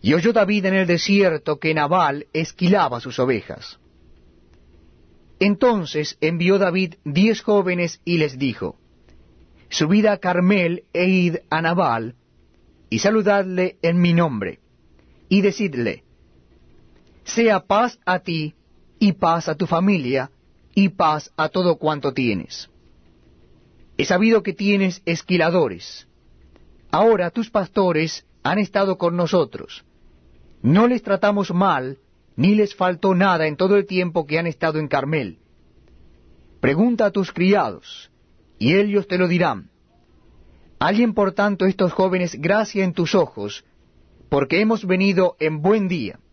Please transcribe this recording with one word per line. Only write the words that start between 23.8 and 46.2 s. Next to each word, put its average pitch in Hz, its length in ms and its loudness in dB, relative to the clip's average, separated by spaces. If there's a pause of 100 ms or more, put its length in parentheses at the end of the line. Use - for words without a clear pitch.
He 143 100 -2
sabido 214 360 2
que 190 120 -6
tienes 196 500 0
esquiladores. 165 1040 -2 (840)
Ahora 185 400 2
tus 226 200 -6
pastores 175 760 -2 (160)
han 160 160 0
estado 196 400 -2
con 170 160 -2
nosotros. 170 720 -2 (760)
No 190 260 4
les 247 140 -2
tratamos 202 520 -2
mal, 143 440 -2 (360)
ni 185 200 4
les 208 200 2
faltó 185 400 0
nada 175 320 2
en 151 100 -4
todo 190 200 2
el 202 100 2
tiempo 175 400 -2
que 151 120 -2
han 170 80 -2
estado 160 320 -4
en 151 100 -6
Carmel. 139 500 -4 (1200)
Pregunta 214 460 0
a 202 40 0
tus 190 220 -4
criados, 170 800 -2 (480)
y 127 160 2
ellos 202 320 0
te 180 120 -4
lo 180 100 2
dirán. 165 420 -2 (1080)
Alguien 208 340 0
por 196 200 0
tanto 202 340 0
estos 190 260 0
jóvenes 185 480 -2
gracia 196 440 0
en 180 100 -2
tus 165 200 -4
ojos, 113 500 -2 (680)
porque 143 300 0
hemos 220 260 -2
venido 185 520 0
en 156 220 -4
buen 196 280 2
día. 147 300 -6 (140)